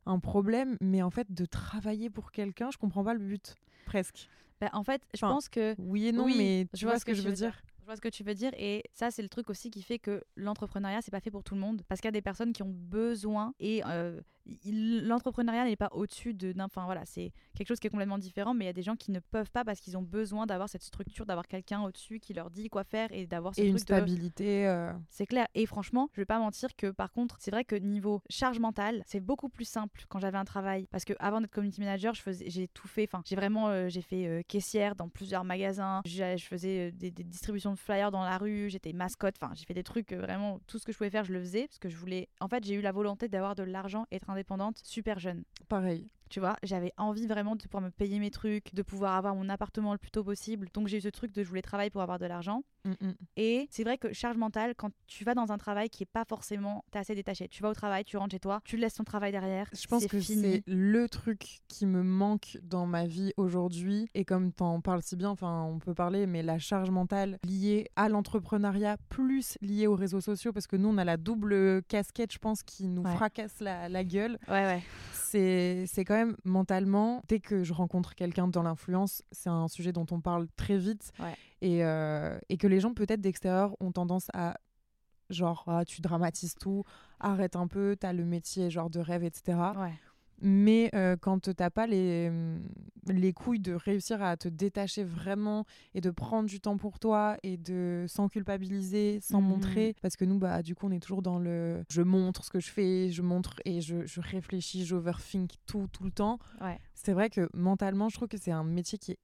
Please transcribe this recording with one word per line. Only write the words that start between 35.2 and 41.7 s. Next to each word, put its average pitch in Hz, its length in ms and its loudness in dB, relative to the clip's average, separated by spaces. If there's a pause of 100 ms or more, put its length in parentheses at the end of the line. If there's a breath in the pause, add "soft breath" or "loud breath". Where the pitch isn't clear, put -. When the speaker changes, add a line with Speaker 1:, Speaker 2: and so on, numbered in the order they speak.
Speaker 2:
magasins. 190 600 -2
J'ai, 180 320 -2
je 175 100 -6
faisais, 180 420 -2
euh, - 40 -6
des, 180 180 -8
des 175 140 -10
distributions 196 480 -4
de 190 60 -4
flyers 202 320 0
dans 190 140 -2
la 185 140 0
rue. 208 320 -2
J'étais 185 220 -8
mascotte. 180 480 -2
Enfin, - 140 -6
j'ai 156 100 -16
fait 180 100 -10
des 180 100 -4
trucs, - 280 -6
euh, 180 80 -6
vraiment, 190 460 -4
tout - 120 -12
ce - 60 -12
que 226 80 -8
je 208 60 -8
pouvais 202 120 -2
faire, 214 140 0
je 185 80 -6
le 185 80 -2
faisais. 185 260 -2
Parce - 120 -16